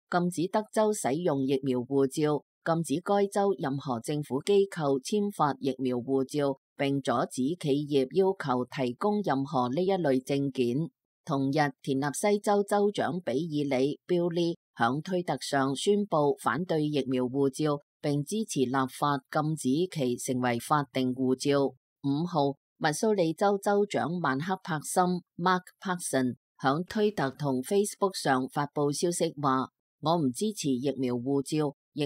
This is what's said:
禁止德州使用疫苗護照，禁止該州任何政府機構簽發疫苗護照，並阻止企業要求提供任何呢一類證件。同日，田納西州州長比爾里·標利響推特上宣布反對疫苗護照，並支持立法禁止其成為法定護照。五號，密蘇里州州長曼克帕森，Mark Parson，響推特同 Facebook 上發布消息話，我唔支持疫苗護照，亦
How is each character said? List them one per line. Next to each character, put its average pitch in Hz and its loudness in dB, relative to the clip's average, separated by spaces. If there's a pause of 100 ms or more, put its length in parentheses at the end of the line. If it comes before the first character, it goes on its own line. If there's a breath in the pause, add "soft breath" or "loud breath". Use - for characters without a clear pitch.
禁 175 0
止 175 -2
德 - -2
州 214 2
使 127 -2
用 156 0
疫 135 2
苗 127 0
護 135 2
照， 151 0 (200)
禁 165 0
止 151 -2
該 202 2
州 196 2
任 139 -2
何 127 -4
政 147 -4
府 139 -4
機 196 4
構 139 0
簽 208 -2
發 143 0
疫 135 -2
苗 127 0
護 131 0
照， 139 -2 (200)
並 139 0
阻 135 -2 (180)
止 - -4 (180)
企 147 0
業 135 2
要 190 4
求 123 -2
提 123 -4
供 208 0
任 139 0
何 135 0
呢 151 0
一 190 2
類 143 2
證 139 -2
件。 131 0 (360)
同 139 -2
日， 143 0
田 135 -2
納 139 -2
西 208 0
州 202 2
州 208 2
長 139 -4
比 123 -4
爾 143 0
里· 139 0 (100)
標 170 2
利 170 0 (200)
響 127 2
推 180 -4
特 160 -2
上 135 0
宣 202 2
布 147 2
反 123 -2
對 160 0
疫 147 0
苗 127 0
護 135 0
照， 147 -2 (200)
並 143 -2
支 214 -4
持 - -4
立 127 2 (200)
法 143 2 (140)
禁 156 0
止 127 -2 (220)
其 123 -2
成 127 -4
為 120 0
法 147 0 (100)
定 127 0
護 131 2
照。 143 2
五 139 -4
號， 143 0 (220)
密 156 0
蘇 214 2
里 170 2
州 202 2
州 202 2
長 131 -2 (100)
曼 135 0
克 175 -2
帕 156 -4
森， 180 0 (320)
Mark 185 2 (180)
Parson， 135 -2 (260)
響 147 2
推 214 0
特 143 -2
同 135 -2
Facebook 202 0
上 131 0
發 147 -2
布 147 0
消 175 0
息 170 -2
話， 131 0 (320)
我 160 2
唔 143 2
支 208 -2
持 147 -4
疫 131 0
苗 123 -2
護 135 0
照， 147 -2 (180)
亦 147 -2